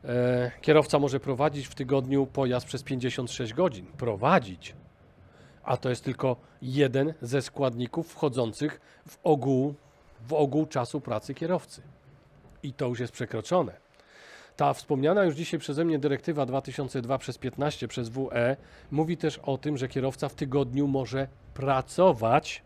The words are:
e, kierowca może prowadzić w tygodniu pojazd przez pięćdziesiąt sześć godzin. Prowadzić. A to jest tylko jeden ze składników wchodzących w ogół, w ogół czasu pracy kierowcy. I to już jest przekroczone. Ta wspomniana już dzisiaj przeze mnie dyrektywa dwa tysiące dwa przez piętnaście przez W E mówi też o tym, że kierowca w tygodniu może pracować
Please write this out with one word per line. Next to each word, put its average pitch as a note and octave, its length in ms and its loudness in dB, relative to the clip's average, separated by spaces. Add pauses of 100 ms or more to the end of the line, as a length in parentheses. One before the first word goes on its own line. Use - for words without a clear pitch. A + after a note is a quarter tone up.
e, B2 480 2 (100)
kierowca D3+ 380 6
może C#3 200 2
prowadzić C#3 480 0
w - 80 -16
tygodniu C3+ 500 2
pojazd B2+ 400 -2
przez - 180 -8
pięćdziesiąt B2+ 480 -4
sześć A2 220 -6
godzin. B2+ 320 0
Prowadzić. A#2 880 0 (880)
A B2+ 140 0
to C3 120 -4
jest B2 140 -4
tylko B2+ 320 0 (260)
jeden C3+ 600 2
ze B2+ 200 -2
składników B2+ 720 -4
wchodzących C3 680 -2 (260)
w - 160 -20
ogół, C#3 520 2 (520)
w C#3+ 60 -4
ogół D3+ 320 2
czasu C#3 360 -4
pracy A#2+ 320 -4
kierowcy. E3 480 -4 (840)
I C#3 100 -8
to C3+ 140 -4
już A#2+ 120 -2
jest A#2 140 -6
przekroczone. B2 600 -2 (840)
Ta C#3+ 180 2
wspomniana D3+ 500 2
już D#3+ 120 2
dzisiaj E3 240 -4
przeze D3+ 260 -2
mnie D#3+ 140 2
dyrektywa C#3+ 460 0
dwa C3+ 160 -2
tysiące C3 400 -6
dwa B2+ 160 -2
przez B2+ 200 -8
piętnaście C3+ 500 -4
przez A#2 220 -6
W C3 240 -4
E B2 240 2 (340)
mówi D#3+ 260 0
też D#3 200 -2
o C3+ 200 -2
tym, D3+ 200 -4
że B2+ 100 -2
kierowca C3+ 420 -2
w - 60 -12
tygodniu C#3 520 0
może C3+ 400 -2 (260)
pracować C3+ 1120 2